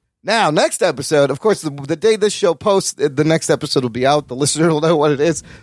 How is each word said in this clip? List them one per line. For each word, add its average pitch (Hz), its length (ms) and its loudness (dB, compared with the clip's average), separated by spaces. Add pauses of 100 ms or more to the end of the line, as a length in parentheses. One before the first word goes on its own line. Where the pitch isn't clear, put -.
(240)
Now, 196 280 2
next 202 320 0
episode, 143 480 2
of 147 80 -6
course, - 240 0
the, 151 80 -6
the 139 240 -6
day 220 200 2
this 202 160 0
show 175 220 0
posts, - 480 -2
uh, 151 100 2
the 139 120 -2
next 160 260 0
episode 143 320 -2
will 123 80 -4
be 123 160 -4
out. 143 220 0
The 123 80 -10
listener 147 340 0
will 151 100 0
know 165 160 2
what 151 160 2
it 131 80 -2
is. 156 220 0 (220)